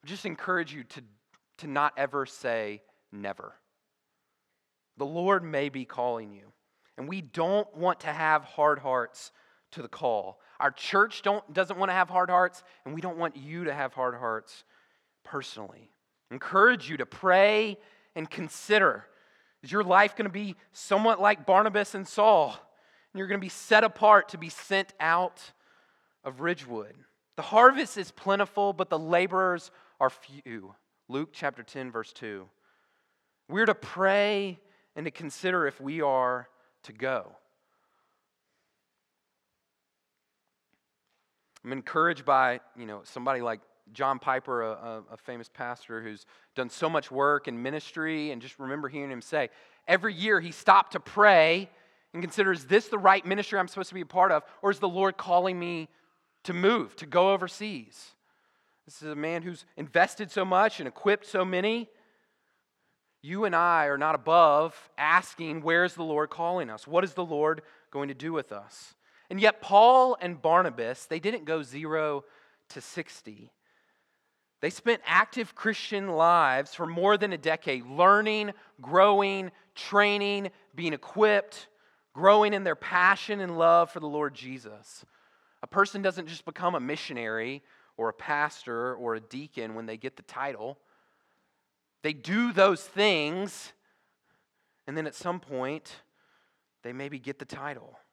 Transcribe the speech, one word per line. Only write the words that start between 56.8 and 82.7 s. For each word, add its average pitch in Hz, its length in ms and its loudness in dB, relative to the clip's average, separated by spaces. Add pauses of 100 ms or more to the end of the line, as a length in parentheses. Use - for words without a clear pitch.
to - 80 -16
go 180 260 4
overseas?" 185 800 -6 (760)
This - 160 -20
is 156 80 -12
a 151 60 -10
man 160 260 -6
who's 175 240 -14 (100)
invested 180 560 0
so 190 140 -2
much 190 340 2
and 147 80 -8
equipped 202 380 0
so 220 180 -2
many. 208 460 -2 (1300)
You 185 220 -6
and 190 120 0
I 165 320 4
are 143 100 0
not 156 180 0
above 156 800 4
asking, 160 640 0
"Where 165 220 2
is 180 120 -2
the 170 80 -10
Lord 151 260 -2
calling 170 400 -6
us? 107 180 -16
What 170 160 2
is 175 100 -6
the 180 120 -6
Lord 156 360 -2 (300)
going 143 160 -8
to 139 60 -12
do 139 180 -10
with 156 200 -8
us?" - 440 -18 (340)
And 190 120 -4
yet 214 200 4
Paul 247 600 6
and 175 200 -8
Barnabas, 139 640 0
they 160 140 -6
didn't 202 240 -6
go 156 180 -4
zero 151 640 -4 (460)
to - 100 -16
sixty. - 720 -16 (1080)
They 151 80 -4
spent - 360 -2
active 190 480 0
Christian 202 540 -6
lives 160 680 2
for 165 140 -6
more 180 300 2
than 196 160 -2
a 170 40 -6
decade, 143 480 -4
learning, 202 680 4 (280)
growing, 196 720 4 (240)
training, 202 720 0 (240)
being 170 200 -4
equipped, 208 720 0 (460)
growing 208 400 6
in 196 100 -4
their 170 120 -2